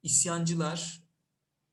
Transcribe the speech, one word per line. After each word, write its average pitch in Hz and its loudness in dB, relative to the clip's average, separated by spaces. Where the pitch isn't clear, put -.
İsyancılar 170 0